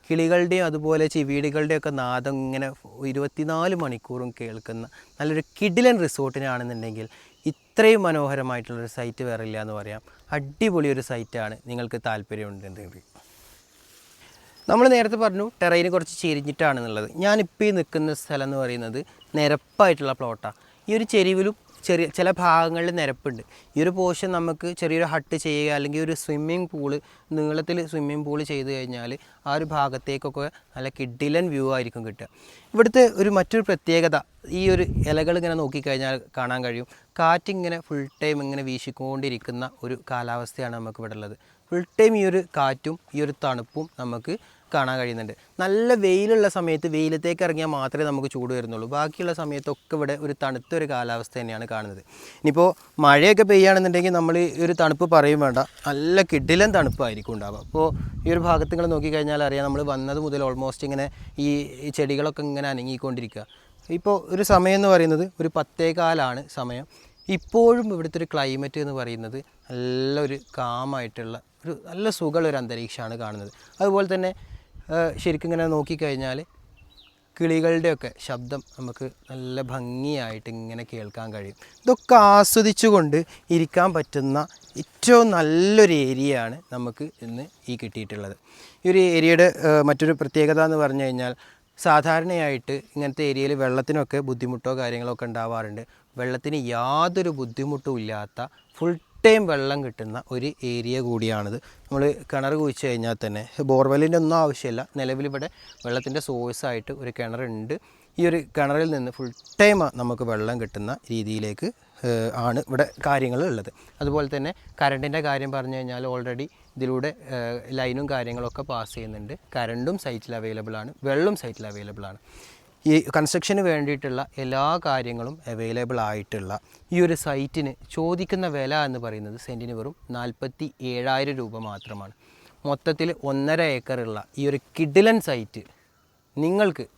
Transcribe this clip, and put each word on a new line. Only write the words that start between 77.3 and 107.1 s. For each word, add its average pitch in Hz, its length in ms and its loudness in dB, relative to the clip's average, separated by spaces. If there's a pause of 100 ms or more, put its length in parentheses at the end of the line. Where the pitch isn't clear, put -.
കിളികളുടെയൊക്കെ 165 720 2 (160)
ശബ്ദം 127 340 -8 (160)
നമുക്ക് 127 300 -10 (240)
നല്ല 131 320 -8 (100)
ഭംഗിയായിട്ട് 123 800 -6
ഇങ്ങനെ 113 420 -12
കേൾക്കാൻ 113 420 -12
കഴിയും. 101 220 -12 (260)
ഇതൊക്കെ 247 340 6 (180)
ആസ്വദിച്ചുകൊണ്ട് 202 840 6 (380)
ഇരിക്കാൻ 175 400 4
പറ്റുന്ന 139 420 0 (440)
ഏറ്റവും 233 440 8 (100)
നല്ലൊരു 175 600 6 (120)
ഏരിയയാണ് 131 480 0 (160)
നമുക്ക് 123 340 -8 (200)
ഇന്ന് 120 180 -10 (240)
ഈ 123 140 -6
കിട്ടിയിട്ടുള്ളത്. 104 520 -10 (500)
ഈ 180 80 4
ഒരു 185 100 8 (140)
ഏരിയയുടെ, 165 320 8 (200)
ഏഹ്, 151 220 6
മറ്റൊരു 156 300 2
പ്രത്യേകത 151 480 4
എന്ന് 156 160 2
പറഞ്ഞു 135 240 0
കഴിഞ്ഞാൽ 127 260 -4 (440)
സാധാരണയായിട്ട് 156 960 2 (180)
ഇങ്ങനത്തെ 147 360 -4
ഏരിയയിൽ 135 220 0 (100)
വെള്ളത്തിനൊക്കെ 139 680 0
ബുദ്ധിമുട്ടോ 127 520 -4
കാര്യങ്ങളൊക്കെ 120 480 -4
ഉണ്ടാവാറുണ്ട്. 113 540 -6 (340)
വെള്ളത്തിന് 127 420 -4 (140)
യാതൊരു 160 580 0 (100)
ബുദ്ധിമുട്ടും 135 600 -4
ഇല്ലാത്ത 107 400 -10 (380)
ഫുൾ 170 160 0 (300)
ടൈം 220 260 8
വെള്ളം 139 340 0
കിട്ടുന്ന 110 340 -10 (160)
ഒരു 127 140 -4 (240)
ഏരിയ 120 240 -4 (100)
കൂടിയാണിത്. 110 500 -2 (300)
നമ്മൾ 139 160 -2 (280)
കിണർ 139 300 -2
കുഴിച്ച് 143 260 -2
കഴിഞ്ഞാൽ 117 360 -2
തന്നെ 107 200 -6 (280)
ബോർവെല്ലിൻ്റെ 139 520 6
ഒന്നും 160 200 2
ആവശ്യമില്ല. 131 400 -2 (160)
നിലവിലിവിടെ 139 500 -6 (360)
വെള്ളത്തിൻ്റെ 131 420 -4
സോഴ്സായിട്ട് 120 760 -6
ഒരു 123 180 -10